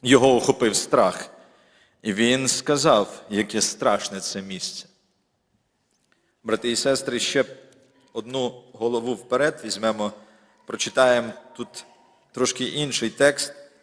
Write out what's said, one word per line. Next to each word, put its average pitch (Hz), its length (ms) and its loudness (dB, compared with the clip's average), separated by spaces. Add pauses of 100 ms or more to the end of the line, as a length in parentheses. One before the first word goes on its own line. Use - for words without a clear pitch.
Його 127 320 6
охопив 117 400 2
страх, - 540 0 (720)
і 104 120 -4
він 123 340 2
сказав: 135 840 2
«Яке 104 320 -2
страшне 101 580 -2
це 98 220 -8
місце». 95 440 -12 (1600)
Брати 113 280 -2
і 117 40 0
сестри, 131 440 0
ще 135 260 0 (680)
одну 123 500 -6 (100)
голову 117 400 -2
вперед 139 520 -2
візьмемо, 107 460 -2 (540)
прочитаємо 120 680 2 (240)
тут - 280 -14 (460)
трошки 127 320 -2
інший 123 460 -4
текст. 143 440 0 (300)